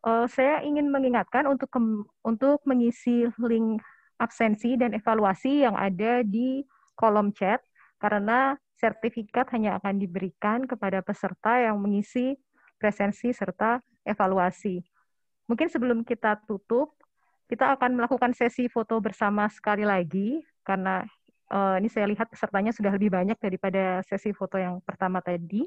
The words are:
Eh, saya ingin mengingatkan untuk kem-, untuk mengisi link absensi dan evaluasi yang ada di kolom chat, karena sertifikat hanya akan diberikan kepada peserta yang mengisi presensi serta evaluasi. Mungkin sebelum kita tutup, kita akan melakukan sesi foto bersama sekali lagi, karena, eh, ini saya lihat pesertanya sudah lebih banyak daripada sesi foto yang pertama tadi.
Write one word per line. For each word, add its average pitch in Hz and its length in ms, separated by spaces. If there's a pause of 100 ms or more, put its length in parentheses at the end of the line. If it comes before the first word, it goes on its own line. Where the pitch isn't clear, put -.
Eh, 233 280
saya 285 360
ingin 294 240
mengingatkan 262 560
untuk 269 240
kem-, 220 360 (200)
untuk 269 400
mengisi 240 600 (120)
link 226 420 (380)
absensi 233 600
dan 240 160
evaluasi 226 720
yang 208 80
ada 208 480
di 254 400 (320)
kolom 208 380
chat, 208 320 (340)
karena 220 600 (180)
sertifikat 233 800
hanya 208 240
akan 196 180
diberikan 196 680
kepada 196 340
peserta 202 580
yang 220 200
mengisi 208 560 (420)
presensi 208 540
serta 220 480 (240)
evaluasi. 185 800 (640)
Mungkin 311 240
sebelum 233 360
kita 214 400
tutup, 233 480 (520)
kita 262 320
akan 254 200
melakukan 240 360
sesi 247 320
foto 226 320
bersama 208 520
sekali 208 360
lagi, 196 560 (240)
karena, 190 400 (440)
eh, 196 280
ini 202 80
saya 208 240
lihat 208 160
pesertanya 208 480
sudah 202 160
lebih 202 200
banyak 190 280
daripada 185 640
sesi 196 320
foto 190 240
yang 180 240
pertama 185 400
tadi. 180 440